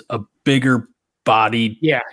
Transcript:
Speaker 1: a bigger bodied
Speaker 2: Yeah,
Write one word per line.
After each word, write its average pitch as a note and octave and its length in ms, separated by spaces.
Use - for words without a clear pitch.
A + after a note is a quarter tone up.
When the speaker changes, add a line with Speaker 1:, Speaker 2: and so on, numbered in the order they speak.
Speaker 1:
a A2+ 100
bigger C3 440
bodied A2 560
Speaker 2:
Yeah, D3 200